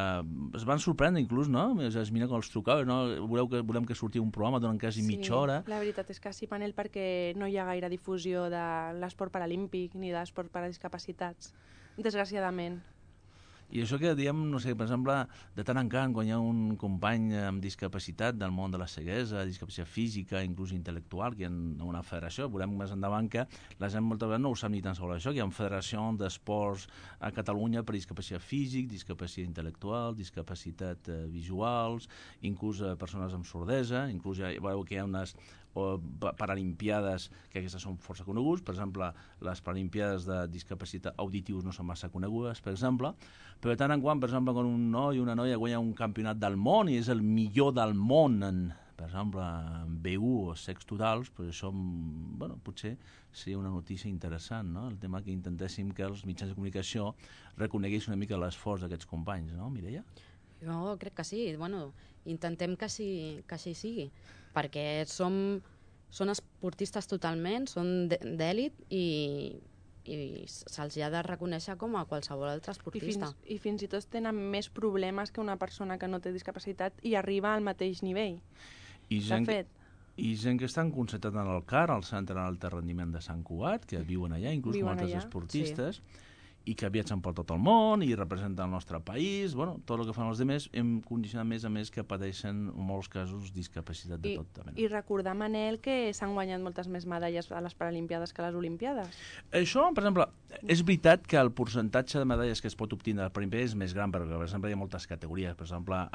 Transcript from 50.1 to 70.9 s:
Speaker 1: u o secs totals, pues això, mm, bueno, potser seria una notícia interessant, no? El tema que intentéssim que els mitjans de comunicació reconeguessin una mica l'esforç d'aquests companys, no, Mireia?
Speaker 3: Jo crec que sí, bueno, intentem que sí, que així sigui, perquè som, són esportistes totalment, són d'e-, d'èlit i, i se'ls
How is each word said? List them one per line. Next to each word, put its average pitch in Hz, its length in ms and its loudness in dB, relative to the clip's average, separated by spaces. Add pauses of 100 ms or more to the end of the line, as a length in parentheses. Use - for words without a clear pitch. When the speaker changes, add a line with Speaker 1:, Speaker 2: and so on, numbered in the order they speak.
Speaker 1:
u 110 320 2
o - 20 -6
secs - 320 -10
totals, 110 480 0
pues 87 160 -6
això, 95 220 -6
mm, 82 680 -4
bueno, - 240 -6
potser 104 320 -8 (380)
seria 98 260 -6
una 95 160 -2
notícia 90 340 -6
interessant, 90 600 -6
no? 95 160 -4
El 104 140 -8
tema 95 240 -4
que 98 80 -6
intentéssim 92 580 -4
que 95 160 -4
els 98 180 -6
mitjans 95 280 -4
de - 20 -6
comunicació 98 600 -4 (420)
reconeguessin 104 580 0
una 98 60 2
mica 104 180 0
l'esforç 90 480 -2
d'aquests 82 240 -6
companys, 82 480 -4
no, 110 120 -6
Mireia? 123 340 -6 (580)
Speaker 3:
Jo 165 380 -4
crec 196 180 -10
que 165 60 -4
sí, 214 320 -2
bueno, 165 360 -4 (340)
intentem 175 500 -2
que 220 120 -6
sí, 180 600 -4
que 170 80 -8
així 165 180 -8
sigui, 214 360 -6 (440)
perquè 151 520 0
som, 190 540 0 (540)
són 196 160 0
esportistes 196 800 -4
totalment, 180 560 0
són 180 420 2
d'e-, 175 120 2 (180)
d'èlit 196 380 0 (120)
i, 190 140 0 (1040)
i 151 100 -6 (300)
se'ls - 500 -10